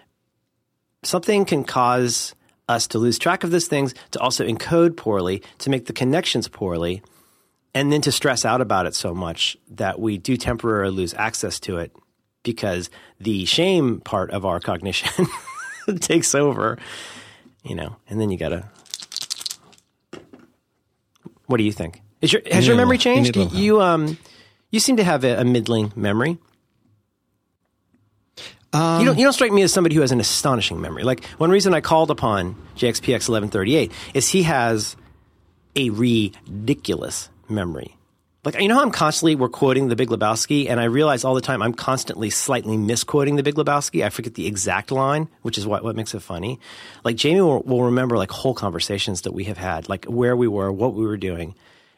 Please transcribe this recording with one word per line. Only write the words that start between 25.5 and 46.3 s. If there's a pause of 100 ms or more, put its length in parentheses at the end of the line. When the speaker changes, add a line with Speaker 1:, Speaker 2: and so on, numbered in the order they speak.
Speaker 1:
memory. (2250)
Speaker 2:
Um,
Speaker 1:
You
don't,
you
don't
strike
me
as
somebody
who
has
an
astonishing
memory.
Like, (140)
one
reason
I
called
upon (180)
J
X
P
X
eleven
thirty-eight (220)
is
he
has (800)
a
ridiculous (200)
memory. (480)
Like,
you
know
how
I'm
constantly,
we're
quoting
The
Big
Lebowski,
and
I
realize
all
the
time
I'm
constantly
slightly
misquoting
The
Big
Lebowski.
I
forget
the
exact
line, (120)
which
is
what,
what
makes
it
funny. (440)